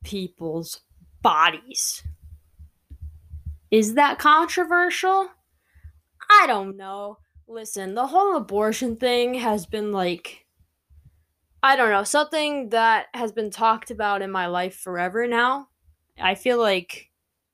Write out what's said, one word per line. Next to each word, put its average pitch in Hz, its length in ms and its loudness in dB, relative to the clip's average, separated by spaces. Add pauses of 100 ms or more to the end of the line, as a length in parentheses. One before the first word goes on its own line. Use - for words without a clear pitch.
people's 170 800 -8 (400)
bodies. 170 840 0 (1700)
Is 220 220 2
that 285 260 2
controversial? 349 1080 2 (1000)
I 403 180 8
don't 196 280 -2
know. 202 440 -12 (280)
Listen, 214 460 -10
the 247 140 0
whole 370 280 2
abortion 220 600 -2
thing 247 380 0
has 214 320 -2
been, 208 240 -6
like, 180 540 -4 (1160)
I 269 140 6
don't 240 160 4
know, 202 120 2
something 294 680 -2
that 226 440 2
has 233 180 -6
been 214 200 -6
talked 226 400 0
about 202 320 -4
in 196 80 -8
my 185 160 -2
life 180 280 -4
forever 185 520 -4
now. 247 420 0 (500)
I 190 160 0
feel 240 220 0
like 196 540 -2 (420)